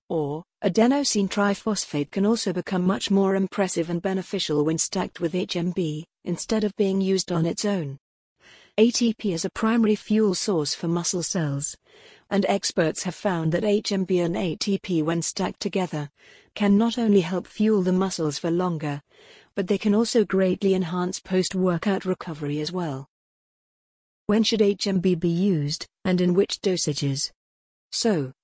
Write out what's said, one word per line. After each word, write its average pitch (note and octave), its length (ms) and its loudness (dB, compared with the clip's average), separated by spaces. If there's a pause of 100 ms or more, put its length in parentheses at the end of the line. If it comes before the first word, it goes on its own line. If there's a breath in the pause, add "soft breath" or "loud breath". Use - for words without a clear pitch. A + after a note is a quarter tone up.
or D#3 360 -4 (200)
adenosine A3 640 2
triphosphate G3+ 840 -2
can G3 140 0
also G#3+ 280 0
become F3+ 320 -2
much G3+ 260 0
more G3 240 4
impressive F#3 540 -2
and F3 120 -2
beneficial F3+ 600 -2
when D#3+ 140 0
stacked - 420 -4
with F3 160 -2
H F#3 220 -4
M F3 140 -2
B, D#3+ 340 -4 (180)
instead G#3 400 -2
of G3+ 140 -2
being G3 240 2
used F#3+ 300 0
on E3 140 2
its F3 200 -2
own. D#3+ 320 -2 (800 soft breath)
A A#3 140 6
T A3+ 220 2
P G3 200 -2
is E3 100 -4
a E3 60 -2
primary A3 460 2
fuel G#3+ 400 2
source D#3+ 380 0
for - 140 -6
muscle E3+ 360 -2
cells, D3 520 -2 (540 loud breath)
and G3+ 180 2
experts F#3+ 560 0
have F3+ 120 -6
found E3 360 -2
that F3 140 0
H G#3 260 0
M F#3+ 140 0
B F3+ 140 2
and F3 180 0
A F3+ 180 -2
T G3 220 -2
P E3+ 240 0
when E3 200 0
stacked - 380 -4
together E3+ 500 -4 (460 soft breath)
can G3+ 220 4
not A3+ 200 2
only G#3 240 4
help F3 240 -2
fuel G#3+ 360 2
the F#3 100 2
muscles F3+ 480 0
for E3+ 100 -2
longer, E3 520 -2 (520 loud breath)
but F#3 140 -4
they G3 100 2
can G#3 160 2
also A3 320 4
greatly F#3+ 480 2
enhance F3+ 460 -2
post-workout F#3 840 0
recovery D3+ 580 -4
as D#3 100 -6
well. D3+ 360 -6 (1200)
When G#3+ 160 2
should G#3+ 180 0
H G3+ 260 0
M F#3+ 140 0
B F#3 120 2
be E3+ 140 -2
used, E3+ 600 0 (180)
and F3+ 160 2
in F3+ 120 2
which - 280 0
dosages? D3 720 -2 (600)
So, D#3+ 420 0 (100)